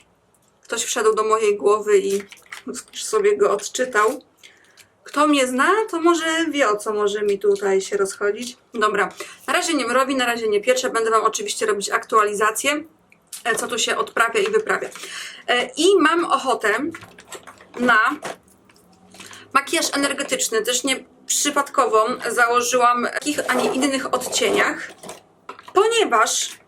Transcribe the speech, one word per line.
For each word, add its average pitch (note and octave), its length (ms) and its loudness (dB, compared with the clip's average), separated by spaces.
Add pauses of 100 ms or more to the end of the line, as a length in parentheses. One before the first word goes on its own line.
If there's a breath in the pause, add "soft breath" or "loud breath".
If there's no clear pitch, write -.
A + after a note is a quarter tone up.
(640)
ktoś A#3 200 -6
wszedł A3 320 2
do A3 80 0
mojej A3 340 2
głowy G3+ 400 4
i G3 260 0 (680)
sobie G#3 440 0
go G3+ 140 4
odczytał. B3 720 0 (840 soft breath)
Kto D4 240 2
mnie C#4 200 4
zna, C4 220 2 (200)
to E4 120 -4
może D#4+ 480 2
wie, C#4 200 2
o G#3 80 0
co G#3+ 160 -6
może G#3 280 0
mi G3+ 180 0
tutaj G3+ 420 2
się G3 160 -4
rozchodzić. G3+ 600 -4 (160)
Dobra, G#3 360 2 (380 loud breath)
na C4 60 -2
razie E4+ 200 0
nie B3 140 0
robi, C4 280 0
na B3 100 0
razie A#3 220 -2
nie G#3 140 2
pieczę. B3+ 280 0
Będę A3+ 220 -2
wam A3 100 4
oczywiście G#3+ 440 -2
robić G3+ 240 -2
aktualizację, A3 960 0 (600)
e, A3+ 120 -2
co A#3 120 -4
tu A#3 120 -6
się A3+ 180 0
odprawia A3+ 420 0
i G3 120 0
wyprawia. G#3+ 380 0 (580 loud breath)
E, B3 300 0
i F#4 220 6
mam D#4+ 260 2
ochotę A3+ 540 0 (1000)
na A#3+ 360 4 (1400 loud breath)
makijaż C#4+ 440 0
energetyczny. C4 640 -2
Też B3 220 -2
nie C4 220 -2 (200)
przypadkowo B3+ 800 0 (240)
założyłam A#3+ 840 2
takich, - 340 -4
a B3+ 60 0
nie B3 200 0
innych C4 400 -2
odcieniach, - 800 -2 (840)
ponieważ F#4 760 2 (180)